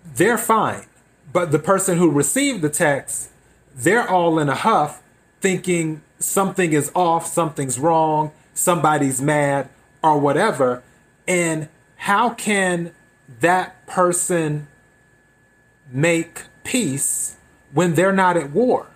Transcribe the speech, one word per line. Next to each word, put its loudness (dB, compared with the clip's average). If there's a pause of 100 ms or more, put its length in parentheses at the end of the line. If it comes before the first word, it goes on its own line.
they're 0
fine. -2 (440)
But -2
the 2
person 2
who 6
received 0
the 0
text, -2 (440)
they're 2
all 2
in 0
a 0
huff, 0 (380)
thinking -2 (200)
something -2
is 0
off, 0
something's -4
wrong, 0 (240)
somebody's 0
mad, 0 (340)
or 4
whatever. 0 (440)
And -2 (280)
how 0
can -2 (480)
that 0
person -2 (1200)
make -2 (200)
peace -4 (360)
when 2
they're 2
not 2
at -4
war? 0